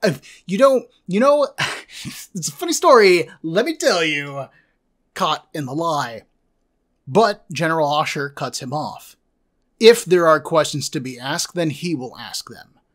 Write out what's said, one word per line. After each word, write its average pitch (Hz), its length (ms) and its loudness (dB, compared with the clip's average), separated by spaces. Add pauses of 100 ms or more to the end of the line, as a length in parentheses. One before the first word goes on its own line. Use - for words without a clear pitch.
Uh, 196 100 0 (320)
you 185 120 -6
don't, 262 300 4 (200)
you 185 120 -2
know, 285 340 2
<laughs> - 500 -10
it's - 460 -12
a - 20 -10
funny 349 220 -8
story, 208 560 6 (120)
let 165 240 -2
me 320 100 -4
tell 233 280 0
you. 143 440 -4 (680)
Caught 156 400 -2
in 156 120 -6
the 127 80 -8
lie. 143 500 -4 (840)
But 208 440 2
General 160 360 0
Osher 147 460 -2
cuts 131 280 -8
him 127 120 -10
off. 139 420 -10 (640)
If 226 260 6
there 170 220 2
are 156 120 6
questions 147 500 -2
to 160 100 -8
be 127 200 -12
asked, 139 360 -8
then 170 140 -2
he 160 260 -6
will 127 220 -8
ask - 320 -12
them. - 300 -20 (160)